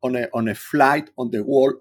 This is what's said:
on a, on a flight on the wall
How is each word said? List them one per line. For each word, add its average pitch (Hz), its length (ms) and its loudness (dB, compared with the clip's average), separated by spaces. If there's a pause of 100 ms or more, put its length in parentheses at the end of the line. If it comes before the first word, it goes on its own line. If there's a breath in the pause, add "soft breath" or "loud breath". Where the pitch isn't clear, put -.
on 127 120 -2
a, 123 180 -4
on 113 140 -2
a 110 80 -4
flight 147 640 0
on 120 140 -6
the 107 120 -2
wall 135 380 2